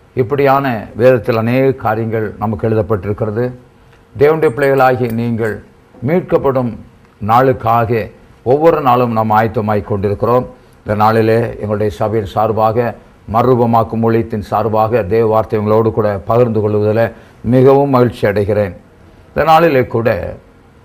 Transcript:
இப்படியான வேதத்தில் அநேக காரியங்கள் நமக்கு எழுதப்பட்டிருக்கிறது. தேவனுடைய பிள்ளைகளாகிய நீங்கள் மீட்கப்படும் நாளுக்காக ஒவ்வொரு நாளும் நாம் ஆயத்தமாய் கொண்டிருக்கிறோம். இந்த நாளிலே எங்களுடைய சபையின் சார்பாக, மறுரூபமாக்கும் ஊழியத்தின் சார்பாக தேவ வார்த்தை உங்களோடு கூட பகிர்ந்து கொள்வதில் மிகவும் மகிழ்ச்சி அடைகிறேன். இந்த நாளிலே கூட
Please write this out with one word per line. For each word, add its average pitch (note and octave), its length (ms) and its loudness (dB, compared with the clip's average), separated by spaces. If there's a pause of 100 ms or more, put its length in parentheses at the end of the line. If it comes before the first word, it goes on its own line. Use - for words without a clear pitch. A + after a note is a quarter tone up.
(140)
இப்படியான C3+ 800 0
வேதத்தில் A#2+ 420 2
அநேக B2+ 360 0
காரியங்கள் A2 680 -4
நமக்கு G#2+ 300 -4
எழுதப்பட்டிருக்கிறது. G#2+ 840 -2 (680)
தேவனுடைய D#3 300 4
பிள்ளைகளாகிய C3 640 2
நீங்கள் A2+ 500 -4 (440)
மீட்கப்படும் C3 680 -2 (540)
நாளுக்காக A#2 840 0 (320)
ஒவ்வொரு D3+ 380 2
நாளும் B2 320 2
நாம் A2 180 -2
ஆயத்தமாய் G#2+ 540 0
கொண்டிருக்கிறோம். G#2+ 640 -2 (300)
இந்த - 160 -6
நாளிலே A2 420 2
எங்களுடைய G#2+ 560 -4
சபையின் G#2+ 360 -4
சார்பாக, A2 680 -2 (380)
மறுரூபமாக்கும் A#2 680 2
ஊழியத்தின் A2+ 480 -2
சார்பாக A2 520 0
தேவ A2 240 0
வார்த்தை A2 320 0
உங்களோடு G#2+ 340 2
கூட G#2 260 -2
பகிர்ந்து A2+ 420 0
கொள்வதில் G#2+ 520 0 (280)
மிகவும் C3+ 500 4
மகிழ்ச்சி B2 360 0
அடைகிறேன். G2+ 480 -2 (540)
இந்த D3 160 -4
நாளிலே D#3+ 420 4
கூட G#2 500 -4 (480)